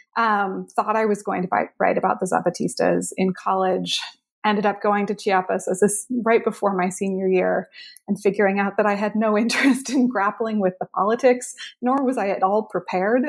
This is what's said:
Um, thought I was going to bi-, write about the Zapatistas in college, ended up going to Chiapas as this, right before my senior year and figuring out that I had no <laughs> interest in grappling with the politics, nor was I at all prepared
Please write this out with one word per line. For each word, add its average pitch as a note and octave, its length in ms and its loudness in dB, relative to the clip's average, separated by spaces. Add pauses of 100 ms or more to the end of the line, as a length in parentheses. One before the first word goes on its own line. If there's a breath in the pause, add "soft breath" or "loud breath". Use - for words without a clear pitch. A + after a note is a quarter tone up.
(160 loud breath)
Um, G3+ 500 0 (100)
thought G#3+ 200 0
I A3 100 2
was G#3 160 0
going F#3 200 -4
to F3+ 60 -4
bi-, - 300 0
write F#3+ 200 2
about - 220 0
the F#3+ 60 -2
Zapatistas F3 920 0
in F#3 160 0
college, F#3 680 -2 (440 loud breath)
ended G#3 220 2
up G3+ 160 0
going G3+ 240 2
to G#3 80 -4
Chiapas F#3+ 540 -2
as F#3+ 120 -2
this, G3+ 260 2 (180)
right A3+ 200 4
before G3+ 300 0
my F#3 140 0
senior F#3+ 400 -2
year F#3 400 2 (380 loud breath)
and G3+ 140 -2
figuring G3 380 2
out G3 180 -2
that G#3+ 100 2
I G3+ 80 2
had G#3 200 -2
no G#3+ 240 2
<laughs> - 0 -
interest A#3+ 520 0
in B3+ 180 2
grappling G#3+ 520 -2
with F#3 200 2
the - 60 -6
politics, A#3+ 680 0 (280 loud breath)
nor C4 220 2
was B3 140 0
I G3+ 100 -2
at F#3+ 140 0
all G#3 220 2
prepared G3+ 640 0